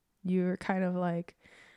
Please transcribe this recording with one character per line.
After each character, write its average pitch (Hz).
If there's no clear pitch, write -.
you're 180
kind 190
of 180
like, 170